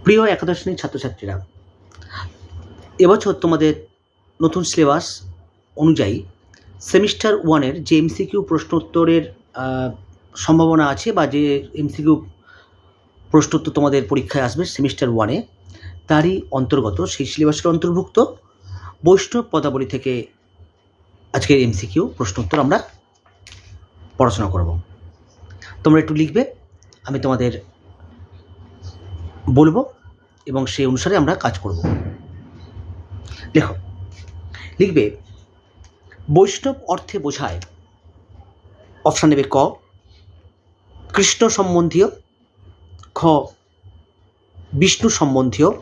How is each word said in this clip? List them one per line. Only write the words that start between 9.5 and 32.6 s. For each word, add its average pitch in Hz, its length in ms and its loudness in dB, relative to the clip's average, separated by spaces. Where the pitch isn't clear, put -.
আহ, 131 420 -6
সম্ভাবনা 160 500 4
আছে 143 260 -4
বা 170 140 2
যে 143 480 -2
এমসিকিউ 147 560 -2
প্রশ্নোত্তর 151 420 0
তোমাদের 139 360 0
পরীক্ষায় 139 360 -2
আসবে 139 200 -4
সেমিস্টার 139 440 -4
ওয়ানে, 113 340 0
তারই 165 420 2
অন্তর্গত, 131 540 -2
সেই 143 220 -6
সিলেবাসের 151 400 0
অন্তর্ভুক্ত 175 580 0
বৈষ্ণব 190 460 4
পদাবলী 135 360 -2
থেকে 127 400 -6
আজকের 135 300 4
এমসিকিউ 127 540 -2
প্রশ্নোত্তর 120 440 -4
আমরা 151 300 0
পড়াশোনা 113 320 2
করব। 85 300 -2
তোমরা 156 160 6
একটু 156 140 -4
লিখবে, 156 400 0
আমি 135 180 -6
তোমাদের 123 400 -2
বলবো 156 340 4
এবং 131 200 -4
সেই 135 200 -2
অনুসারে 131 300 0
আমরা 147 180 2
কাজ - 240 -4
করব। 92 240 -6